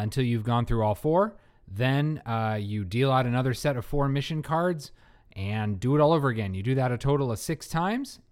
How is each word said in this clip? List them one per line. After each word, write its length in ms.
until 200
you've 200
gone 240
through 160
all 100
four. 440
Then, 600
uh, 340
you 240
deal 260
out 140
another 300
set 220
of 80
four 220
mission 360
cards 480
and 440
do 160
it 60
all 120
over 140
again. 260
You 80
do 140
that 160
a 80
total 320
of 80
six 280
times, 520